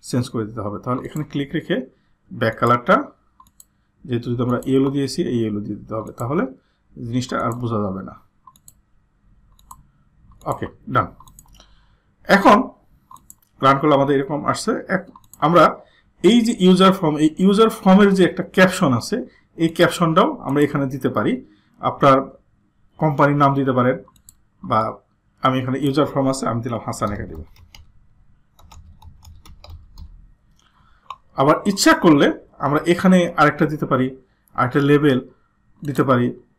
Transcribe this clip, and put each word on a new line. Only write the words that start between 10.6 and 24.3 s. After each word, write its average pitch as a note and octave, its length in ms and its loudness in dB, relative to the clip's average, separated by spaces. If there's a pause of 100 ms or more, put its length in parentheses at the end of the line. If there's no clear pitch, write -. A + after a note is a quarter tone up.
ডান। G#2+ 120 0 (1300)
এখন G3+ 200 6 (1080)
রান C3+ 160 4
করলে D3+ 180 2
আমাদের C#3 200 2
এরকম C#3+ 220 -4 (120)
আসছে। G#3+ 200 -4 (220)
এক, F#3 80 -4 (440)
আমরা E3 180 6 (680)
এই A#3+ 160 6
যে A#3 60 -2 (120)
ইউজার F#3 340 6
ফর্ম, D3+ 160 0 (100)
এই D#3 60 4 (140)
ইউজার G#3 340 4
ফর্মের G3+ 400 6
যে F#3 120 4
একটা - 120 -10 (120)
ক্যাপশন F#3 360 2 (100)
আছে, - 160 -6 (460)
এই E3 140 2
ক্যাপশনটাও E3+ 520 2 (180)
আমরা C#3 200 0
এখানে C#3+ 180 -4 (100)
দিতে C3 240 -4
পারি। B2 140 -2 (560)
আপনার C3+ 280 2 (840)
কোম্পানির D3 400 0
নাম C#3 160 4
দিতে C3+ 200 -2
পারেন, B2 180 0 (720)